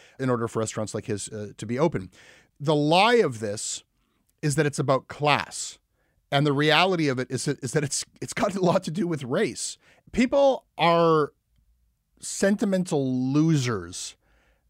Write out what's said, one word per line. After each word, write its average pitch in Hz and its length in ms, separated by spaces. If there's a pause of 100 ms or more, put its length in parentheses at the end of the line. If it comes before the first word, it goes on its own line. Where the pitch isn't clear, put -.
(180)
in 127 120
order 117 180
for 113 120
restaurants 110 360
like 107 100
his, 104 240
uh, 104 280
to - 80
be 120 120
open. 131 320 (520)
The 151 140
lie 175 400
of 143 260
this 107 420 (580)
is 147 140
that 151 100
it's 143 140
about 135 300
class. - 720 (520)
And 143 160
the 147 40
reality 156 580
of 127 100
it 127 100
is 127 160
that, 143 180
is 131 100
that 151 100
it's, - 200 (160)
it's - 140
got 202 220
a 196 40
lot 180 260
to - 40
do 170 160
with 160 180
race. 139 540 (360)
People 269 520 (140)
are 165 520 (880)
sentimental 175 1120
losers 123 840 (540)